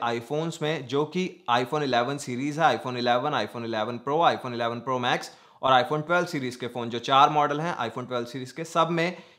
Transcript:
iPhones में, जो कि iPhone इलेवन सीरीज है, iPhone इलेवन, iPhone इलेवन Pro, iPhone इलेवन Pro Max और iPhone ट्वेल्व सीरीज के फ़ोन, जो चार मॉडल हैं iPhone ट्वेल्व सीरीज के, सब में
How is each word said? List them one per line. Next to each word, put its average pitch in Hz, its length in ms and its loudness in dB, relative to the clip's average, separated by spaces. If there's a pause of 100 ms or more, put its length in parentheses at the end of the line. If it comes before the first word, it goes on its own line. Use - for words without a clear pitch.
iPhones 147 580 -4
में, 151 260 -2
जो 143 180 0
कि 180 460 -4
iPhone 127 300 2
इलेवन 131 360 0
सीरीज 139 420 -6
है, 139 220 4
iPhone 123 160 -6
इलेवन, 123 340 2
iPhone 117 320 -2
इलेवन 113 440 -2
Pro, 147 120 0
iPhone 131 340 2
इलेवन 117 360 -4
Pro 127 100 -2
Max 139 300 -2 (320)
और 131 200 6
iPhone 151 260 -2
ट्वेल्व 175 180 2
सीरीज 131 300 -4
के 123 120 -8
फ़ोन, 117 220 -6
जो 117 100 -4
चार 139 300 6
मॉडल 147 320 2
हैं 170 160 -4
iPhone 120 300 -6
ट्वेल्व 120 180 -2
सीरीज 127 260 -10
के, 165 120 -10
सब 165 260 2
में 175 280 0 (220)